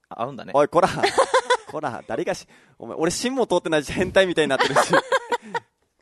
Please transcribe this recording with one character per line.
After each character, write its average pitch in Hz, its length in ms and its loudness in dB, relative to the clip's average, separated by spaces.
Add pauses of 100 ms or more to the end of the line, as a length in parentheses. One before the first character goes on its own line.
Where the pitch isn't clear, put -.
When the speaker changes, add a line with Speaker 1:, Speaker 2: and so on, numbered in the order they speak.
Speaker 1:
合 120 200 -6
う 143 40 -12
ん 131 40 -14
だ 90 100 -14
ね。 95 80 -14
Speaker 2:
お 147 100 6
い、 139 40 0
こ 165 120 2
ら。 185 80 6
<laughs> - 840 0
こ 156 100 -8
ら、 120 260 -8
誰 123 180 -4
が 196 80 -4
し-、 - 140 -10 (320)
お - 80 -16
前、 113 100 -10
俺 165 140 0
芯 247 240 -4
も 254 120 0
通 180 100 2
っ 175 40 4
て 180 80 -8
な 160 80 2
い 147 80 2
し、 - 80 -10
変 185 200 -2
態 190 140 6
み 175 80 -2
た 165 60 0
い 151 60 2
に - 20 -2
な 135 80 0
っ - 20 0
て - 100 2
る - 80 -2
し。 - 240 2
<laughs> - 40 -2 (960)